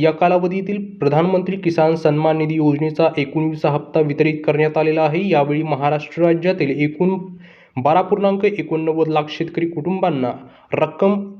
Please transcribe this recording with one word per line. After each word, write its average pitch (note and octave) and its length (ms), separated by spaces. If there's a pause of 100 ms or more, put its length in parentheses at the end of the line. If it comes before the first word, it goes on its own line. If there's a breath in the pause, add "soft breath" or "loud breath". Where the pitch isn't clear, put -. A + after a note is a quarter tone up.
या D#3+ 100
कालावधीतील F3+ 760
प्रधानमंत्री F3+ 720
किसान E3 380
सन्मान D#3 440
निधी D#3 160
योजनेचा D3+ 540 (100)
एकोणवीसा D#3 520
हप्ता D3 300
वितरित D3+ 340 (120)
करण्यात D#3 320
आलेला D#3 240
आहे. F3 280
यावेळी D3 320
महाराष्ट्र D3 600
राज्यातील E3+ 480
एकूण D3+ 480 (640 loud breath)
बारा D#3 180
पूर्णांक G3 440
एकोणनव्वद D#3+ 640
लाख D#3 200
शेतकरी E3 380
कुटुंबांना E3+ 680 (420 loud breath)
रक्कम G3 640